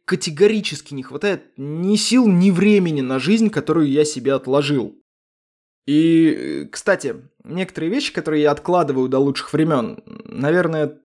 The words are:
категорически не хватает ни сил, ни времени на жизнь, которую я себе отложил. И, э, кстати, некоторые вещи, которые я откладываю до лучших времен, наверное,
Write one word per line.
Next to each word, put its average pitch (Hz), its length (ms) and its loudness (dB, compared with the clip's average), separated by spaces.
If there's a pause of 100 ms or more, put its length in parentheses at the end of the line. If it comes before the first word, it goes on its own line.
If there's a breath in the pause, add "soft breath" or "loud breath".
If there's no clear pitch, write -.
категорически 185 880 -2
не 131 80 -10
хватает 185 400 -6 (140)
ни 165 400 -2
сил, 240 320 2
ни 185 240 6
времени 180 500 2
на 131 160 -2
жизнь, 208 320 2
которую 156 400 0
я 147 140 4
себе 135 300 -2
отложил. 135 640 -2 (920)
И, 160 440 4
э, 71 360 -6
кстати, 185 500 -4 (280)
некоторые 165 460 -6
вещи, 277 220 -4
которые 156 300 -2
я 147 100 4
откладываю 143 560 0
до 131 100 0
лучших 139 340 -2
времен, 147 500 -2 (220)
наверное, 156 760 -2 (180)